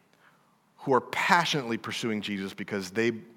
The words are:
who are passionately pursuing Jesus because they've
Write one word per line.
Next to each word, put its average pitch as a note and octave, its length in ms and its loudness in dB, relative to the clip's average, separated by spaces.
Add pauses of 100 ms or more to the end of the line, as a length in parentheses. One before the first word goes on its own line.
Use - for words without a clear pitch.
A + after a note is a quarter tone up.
(800)
who C#3 140 2
are A#2+ 80 8
passionately D3 760 0
pursuing A2 440 -4
Jesus G2 320 -6
because F#2+ 380 -6
they've A2+ 280 0 (180)